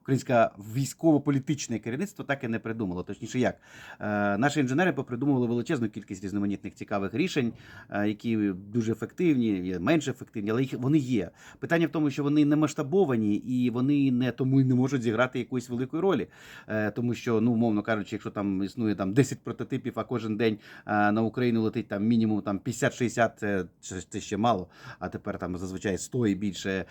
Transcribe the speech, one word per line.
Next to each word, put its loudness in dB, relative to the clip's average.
українське 2
військово-політичне 2
керівництво -6
так -4
і -4
не -2
придумало. -4
Точніше, -6
як, 2
е, 0
наші 2
інженери 2
попридумували 0
величезну 0
кількість -12
різноманітних -2
цікавих -4
рішень, 0
е, 0
які -2
дуже -2
ефективні, 2
є 0
менш 2
ефективні, -6
але 2
їх, -4
вони 0
є. 0
Питання 2
в 0
тому, 0
що -4
вони 4
не 4
масштабовані 2
і 0
вони 2
не, 2
тому 4
й 6
не 4
можуть 2
зіграти 0
якоїсь -4
великої -4
ролі. 2
Е, -2
тому -2
що, 0
ну, 4
умовно 2
кажучи, -2
якщо -6
там -2
існує -2
там -2
десять 2
прототипів, -8
а -4
кожен -4
день, 2
е, 2
на 2
Україну 0
летить -2
там -2
мінімум 4
там -2
п'ятдесят-шістдесят, 0
це, -2
це, -10
це -10
ще -8
мало, 0
а -6
тепер -8
там -6
зазвичай -4
сто -2
і 4
більше, -4